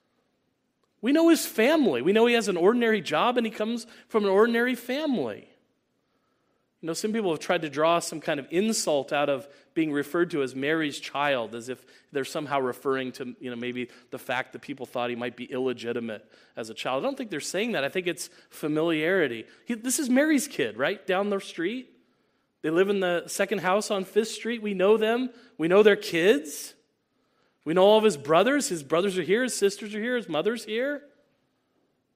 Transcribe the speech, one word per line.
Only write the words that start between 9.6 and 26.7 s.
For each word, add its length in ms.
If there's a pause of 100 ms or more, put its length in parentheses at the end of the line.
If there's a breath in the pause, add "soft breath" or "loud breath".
being 200
referred 400
to 100
as 120
Mary's 460
child, 540
as 140
if 160 (280 soft breath)
they're 120
somehow 360
referring 520
to, 280
you 100
know, 60
maybe 320 (220 loud breath)
the 80
fact 340
that 80
people 240
thought 240
he 80
might 200
be 100
illegitimate 840 (240 soft breath)
as 160
a 40
child. 280
I 40
don't 100
think 140
they're 100
saying 320
that. 100
I 60
think 180
it's 220 (220 soft breath)
familiarity. 960 (180 soft breath)
He, 100
this 240
is 120
Mary's 360
kid, 300
right? 300
Down 240
the 100
street. 500 (680)
They 100
live 200
in 100
the 260
second 340
house 300
on 140
Fifth 240
Street. 340
We 120
know 240
them. 320 (260 loud breath)
We 120
know 140
their 140
kids. 800 (880)